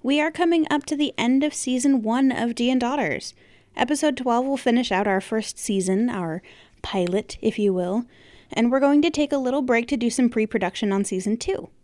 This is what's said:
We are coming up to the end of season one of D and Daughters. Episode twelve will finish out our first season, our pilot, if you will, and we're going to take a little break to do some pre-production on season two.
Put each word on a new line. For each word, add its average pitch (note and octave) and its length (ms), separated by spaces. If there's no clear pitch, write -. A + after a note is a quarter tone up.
We C#4+ 180
are D#4 100
coming E4 400
up D4 160
to D4 100
the D4 200
end B3+ 280
of D4 100
season B3+ 480
one B3+ 300
of A#3 220
D A#3+ 160
and B3+ 100
Daughters. A#3+ 520
Episode C#4+ 400
twelve B3 280
will C#4 120
finish B3 360
out G3 140
our F#3+ 140
first - 380
season, G3 520
our F3 320
pilot, F#3+ 580
if A3 180
you G3+ 140
will, F#3 320
and A#3 180
we're C4 100
going C#4+ 220
to E4 80
take D4 220
a C#4 60
little C4 240
break A#3 260
to C#4 80
do A#3 140
some B3 180
pre-production G#3 640
on G3 120
season G3+ 320
two. - 340